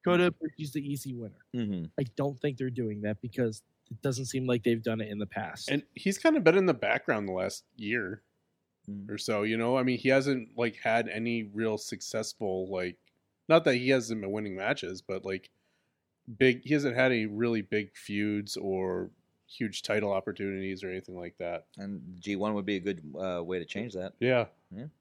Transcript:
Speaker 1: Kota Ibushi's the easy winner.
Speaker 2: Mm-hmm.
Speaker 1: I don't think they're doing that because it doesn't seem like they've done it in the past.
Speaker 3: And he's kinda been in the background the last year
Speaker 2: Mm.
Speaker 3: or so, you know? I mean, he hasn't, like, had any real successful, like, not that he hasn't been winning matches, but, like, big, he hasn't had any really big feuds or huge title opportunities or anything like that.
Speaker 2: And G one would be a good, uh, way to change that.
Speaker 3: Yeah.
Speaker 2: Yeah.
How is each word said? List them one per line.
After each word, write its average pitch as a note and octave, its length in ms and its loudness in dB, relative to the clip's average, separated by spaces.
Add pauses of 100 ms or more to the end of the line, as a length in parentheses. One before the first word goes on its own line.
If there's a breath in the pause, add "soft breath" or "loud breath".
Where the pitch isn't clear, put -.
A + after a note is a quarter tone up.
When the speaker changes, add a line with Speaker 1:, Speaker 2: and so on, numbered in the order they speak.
Speaker 1:
Kota F3 280 6
Ibushi's D#3 400 -8
the D3+ 100 -4
easy C#3 320 -6
winner. A#2 400 -10
Speaker 2:
Mm-hmm. G2+ 320 -2 (140)
Speaker 1:
I C#3+ 40 2 (120)
don't C#3 260 -2
think C#3+ 160 -2
they're C3 140 -2
doing A2+ 300 -2
that G#2 200 -2
because A#2 400 -2 (300)
it A2+ 100 -12
doesn't C3 240 -2
seem B2+ 220 -2
like B2 160 2
they've A#2 180 4
done A2+ 200 -2
it G#2+ 80 -6
in G#2 100 -6
the G#2 80 -2
past. E2+ 420 -6
Speaker 3:
And C#3+ 140 0 (100)
he's G3 240 -2
kinda D#4+ 220 4
been E3 180 8
in G3 80 6
the F3+ 80 6
background G#2+ 540 0
the F#2+ 60 -2
last F#2+ 320 -4 (100)
year G#2+ 480 -4 (680)
Speaker 2:
Mm. G2+ 200 -10
Speaker 3:
or G#2 80 -6
so, G#2+ 260 -2
you A2 120 0
know? A#2 220 2
I B2+ 60 2
mean, B2+ 140 2
he B2+ 120 2
hasn't, C3 480 2
like, A#2 200 0
had A2+ 300 2
any A2+ 360 -2
real G#2+ 340 -2
successful, G2+ 920 -4
like, F2+ 300 -2 (500)
not E3 180 8
that C3+ 100 6
he B2 140 2
hasn't A2+ 300 4
been G2 120 -4
winning G#2 260 -4
matches, F#2+ 440 -2
but, F#2+ 220 -6
like, F#2+ 280 -6 (880)
big, B2+ 280 6
he C3+ 80 2
hasn't C#3+ 220 2
had C3 180 6
any A2 120 2
really A2 360 0
big G#2 340 -2
feuds G#2 640 -2
or F#2 520 -2 (380)
huge - 360 -6
title G#2 280 2
opportunities F#2+ 720 -2
or F#2+ 60 -6
anything F#2 260 -8
like F2 220 -10
that. E2+ 280 -6 (120)
Speaker 2:
And F#2 420 -10
G G2+ 160 -2
one G#2 200 0
would G2+ 100 -4
be G2+ 100 0
a F#2+ 60 -2
good, F#2 200 -4 (160)
uh, F2+ 260 -2
way F2+ 160 -2
to E2+ 60 -6
change - 280 -8
that. F#2 260 -8
Speaker 3:
Yeah. A#2+ 280 4 (280)
Speaker 2:
Yeah. A#2+ 120 -12 (140)